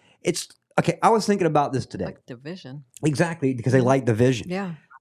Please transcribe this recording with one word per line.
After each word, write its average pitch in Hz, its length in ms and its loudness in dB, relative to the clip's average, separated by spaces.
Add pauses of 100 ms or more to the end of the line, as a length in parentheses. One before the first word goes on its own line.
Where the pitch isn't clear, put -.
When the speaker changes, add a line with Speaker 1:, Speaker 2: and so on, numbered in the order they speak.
(220)
Speaker 1:
it's, - 260 -4 (320)
okay, 165 220 0
I 190 80 6
was 220 160 2
thinking 196 220 2
about 147 260 0
this 123 120 -4
today. 95 200 -8
Speaker 2:
Like - 200 -12
division. 139 580 -16 (200)
Speaker 1:
Exactly, 156 500 0
because 120 200 -4
they 135 60 6
Speaker 2:
Mm-hmm. 120 80 4
Speaker 1:
like 131 180 2
division. 120 440 2
Speaker 2:
Yeah. 185 240 -6 (280)